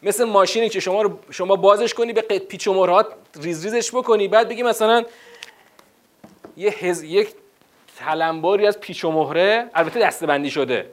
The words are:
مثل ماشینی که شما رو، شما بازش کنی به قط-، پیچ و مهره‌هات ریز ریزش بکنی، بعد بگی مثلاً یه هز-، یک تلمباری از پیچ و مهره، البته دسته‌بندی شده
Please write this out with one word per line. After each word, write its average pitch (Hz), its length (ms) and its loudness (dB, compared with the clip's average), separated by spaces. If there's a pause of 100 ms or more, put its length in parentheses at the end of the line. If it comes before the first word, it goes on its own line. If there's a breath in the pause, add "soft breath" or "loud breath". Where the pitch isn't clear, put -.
مثل 208 220 -2
ماشینی 220 440 2
که 196 120 -4
شما 190 220 0
رو، 202 160 -2 (120)
شما 185 260 0
بازش 208 380 4
کنی 233 180 -2
به 226 80 0
قط-، 208 220 -2
پیچ 190 260 -8
و 190 60 2
مهره‌هات 190 320 4 (360)
ریز 160 220 -6
ریزش 220 300 -4
بکنی، 226 340 0
بعد 220 200 4
بگی 233 140 -6
مثلاً 226 420 2 (1500 loud breath)
یه 196 140 0
هز-، 175 320 -6
یک 190 260 0 (720)
تلمباری 160 680 0
از 208 140 0
پیچ - 240 -12
و 165 60 0
مهره، 175 640 0
البته 165 260 0
دسته‌بندی 147 500 0
شده 127 420 -2